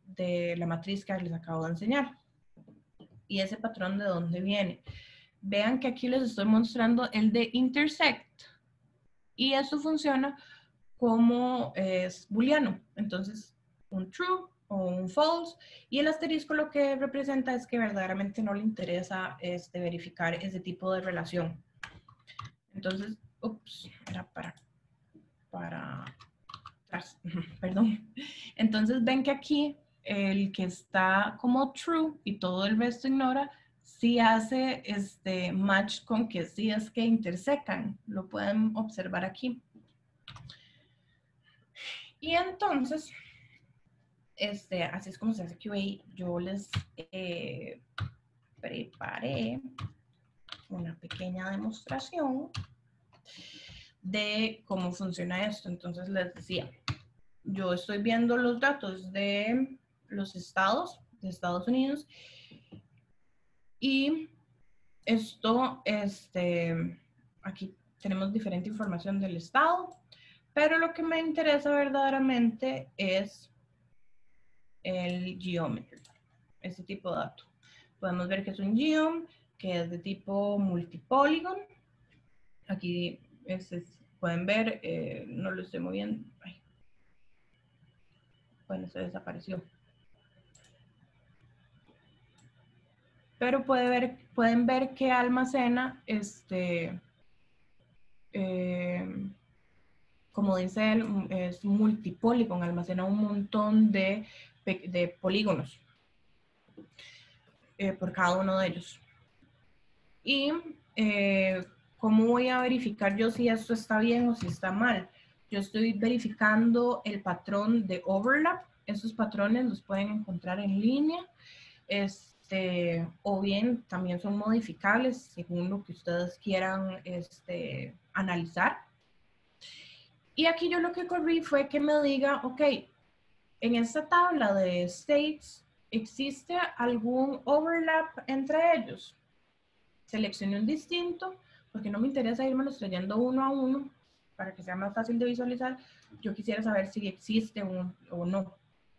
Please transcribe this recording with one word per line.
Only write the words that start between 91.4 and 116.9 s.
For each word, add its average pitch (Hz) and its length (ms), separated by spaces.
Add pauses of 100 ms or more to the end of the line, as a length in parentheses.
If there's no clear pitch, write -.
Pero 262 280
puede 247 240
ver, 247 280 (160)
pueden 233 320
ver 262 280
que 262 180
almacena, 247 960
este, 180 920 (1300)
eh, 180 1000 (1000)
como 196 240
dice 214 380
él, 214 360
es 180 360
multipolygon, 214 960
almacena 175 400
un 196 140
montón 214 720
de 196 340 (380)
pe-, 185 240
de 175 320
polígonos, 190 640 (2000)
eh, 196 140
por 185 220
cada 180 240
uno 190 200
de 190 100
ellos. - 340 (1200)
Y, 277 300 (420)
eh, 196 680 (320)
¿cómo 220 300
voy 247 200
a 254 140
verificar 233 560
yo 226 140
si 240 180
esto 226 240
está 220 260
bien 233 300
o 226 60
si 185 120
está 185 240
mal? 208 380 (420)
Yo 202 80
estoy 220 320
verificando 226 1120